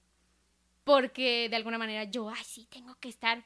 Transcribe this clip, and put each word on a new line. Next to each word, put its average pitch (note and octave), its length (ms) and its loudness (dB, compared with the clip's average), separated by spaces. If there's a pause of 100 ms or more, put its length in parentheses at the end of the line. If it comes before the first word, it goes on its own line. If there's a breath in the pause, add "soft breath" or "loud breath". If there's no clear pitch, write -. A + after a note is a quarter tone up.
(840)
porque B3+ 680 4
de A3+ 60 -2
alguna A3+ 220 -2
manera A3 280 -4
yo, G#3+ 240 -6
ay, B3 140 -10
sí, - 260 -14
tengo B3 300 -20
que B3+ 100 -12
estar A#3 360 0